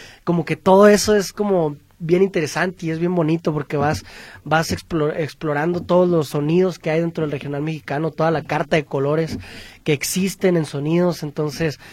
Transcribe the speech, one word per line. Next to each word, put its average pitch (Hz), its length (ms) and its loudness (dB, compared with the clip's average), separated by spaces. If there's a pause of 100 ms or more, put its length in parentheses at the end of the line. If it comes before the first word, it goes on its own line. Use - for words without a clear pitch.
(240)
como 170 220 0
que 160 100 -4
todo 196 320 6
eso 208 280 4
es 196 180 -2
como 175 440 0 (220)
bien 180 240 4
interesante 180 640 -2
y 160 60 -2
es 160 80 -4
bien 175 140 0
bonito 165 400 0
porque 151 240 -4
vas, 147 260 -2 (400)
vas 156 280 0
explor-, 160 460 -2
explorando 160 640 -2
todos 180 280 2
los 165 200 0
sonidos 165 500 0
que 165 100 -6
hay 156 120 0
dentro 165 220 -2
del 147 80 -4
regional 143 300 -6
mexicano, 156 500 -4
toda 160 200 0
la 160 120 -2
carta 165 340 -2
de 151 80 0
colores 151 520 -2 (460)
que 156 100 0
existen 185 640 0
en 156 80 0
sonidos, 165 580 0
entonces 151 540 -4 (140)